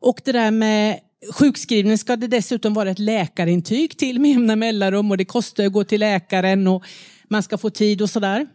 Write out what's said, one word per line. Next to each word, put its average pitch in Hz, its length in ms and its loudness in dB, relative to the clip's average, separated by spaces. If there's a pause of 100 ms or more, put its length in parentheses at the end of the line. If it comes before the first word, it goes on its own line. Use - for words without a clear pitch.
Och 254 240 0
det 269 80 -2
där 226 180 2
med 214 480 0 (340)
sjukskrivning 220 680 2
ska 247 180 -2
det 233 100 -6
dessutom 226 480 -2
vara 208 160 -2
ett 185 80 -4
läkarintyg 208 960 -2
till 254 240 -2
med 294 100 4
jämna 233 260 4
mellanrum, 208 540 0
och 196 60 0
det 190 80 0
kostar 208 420 -2
att 196 60 0
gå 202 120 0
till 208 160 -2
läkaren 190 640 0
och 185 180 0 (440)
man 208 140 -2
ska - 160 -6
få 220 120 -4
tid 208 320 0
och 208 80 -2
sådär. 214 440 -2